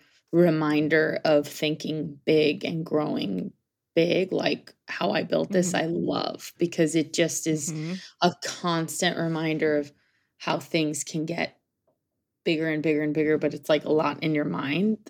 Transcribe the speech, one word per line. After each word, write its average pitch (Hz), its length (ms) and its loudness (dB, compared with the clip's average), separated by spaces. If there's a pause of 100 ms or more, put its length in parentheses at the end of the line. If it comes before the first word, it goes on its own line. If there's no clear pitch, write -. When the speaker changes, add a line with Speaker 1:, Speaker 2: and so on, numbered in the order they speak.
(320)
Speaker 1:
reminder 156 960 4
of 147 220 4
thinking 151 800 -4
big 156 380 4
and 165 220 -4
growing 170 680 -4 (440)
big, 170 360 2
like 147 420 -2 (140)
How - 240 -2
I 165 120 0
Built 165 280 0
This, 180 220 2
Speaker 2:
Mm-hmm. 160 100 2
Speaker 1:
I - 40 -2
love - 720 -4
because 165 360 2
it 156 180 0
just 160 340 -2
is 156 240 -2
Speaker 2:
Mm-hmm. 156 220 -6 (280)
Speaker 1:
a 175 220 2
constant 165 760 -2
reminder 160 600 0
of 143 140 -4 (460)
how 156 220 -2
things 156 440 -2
can 160 220 -4
get 165 320 -6 (880)
bigger 160 240 0
and 156 160 -2
bigger 156 200 2
and 151 100 0
bigger, 156 240 2
but 147 160 -2
it's, - 160 -4
like, 151 160 2
a - 60 0
lot 151 300 2
in 156 140 0
your 147 100 0
mind. 175 520 0 (120)